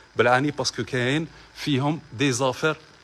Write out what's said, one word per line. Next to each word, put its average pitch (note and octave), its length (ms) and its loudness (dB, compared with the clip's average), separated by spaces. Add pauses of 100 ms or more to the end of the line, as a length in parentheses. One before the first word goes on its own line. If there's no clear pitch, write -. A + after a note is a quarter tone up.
(160)
بالعاني، B2+ 360 4
باسكو - 320 -4
كاين C3 440 -2 (280)
فيهم C#3+ 460 -2 (120)
دي C3 180 0
زافير C3 460 0 (260)